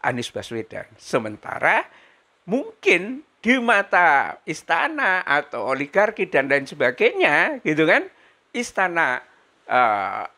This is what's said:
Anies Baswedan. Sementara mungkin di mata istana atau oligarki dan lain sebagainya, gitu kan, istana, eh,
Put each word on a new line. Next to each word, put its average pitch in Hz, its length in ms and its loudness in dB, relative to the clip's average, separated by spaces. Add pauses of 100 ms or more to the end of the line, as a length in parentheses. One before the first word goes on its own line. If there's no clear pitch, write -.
Anies 123 240 -4
Baswedan. 104 560 -10 (160)
Sementara 139 840 -2 (580)
mungkin 254 800 -2 (160)
di 247 160 2
mata 196 880 2
istana 190 800 -2
atau 131 480 -2
oligarki 185 560 0
dan 139 180 0
lain 139 220 0
sebagainya, 190 960 0
gitu 160 240 2
kan, 269 160 2 (480)
istana, 170 720 -2 (400)
eh, 104 580 0 (160)